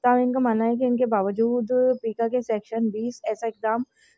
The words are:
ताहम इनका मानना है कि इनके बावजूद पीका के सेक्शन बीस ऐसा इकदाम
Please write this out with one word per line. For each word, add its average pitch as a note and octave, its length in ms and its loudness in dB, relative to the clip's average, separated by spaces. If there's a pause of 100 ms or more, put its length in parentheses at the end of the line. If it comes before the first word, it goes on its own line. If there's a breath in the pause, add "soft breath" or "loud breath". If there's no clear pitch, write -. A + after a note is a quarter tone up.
ताहम B3 160 4
इनका B3 200 0
मानना A3+ 260 2
है A#3 120 0
कि B3+ 80 0
इनके B3 200 2
बावजूद A3 640 0
पीका B3 560 0
के B3 140 -2
सेक्शन A3 480 -2
बीस A3 360 -6
ऐसा A3+ 220 -4
इकदाम A3 380 -2 (320 soft breath)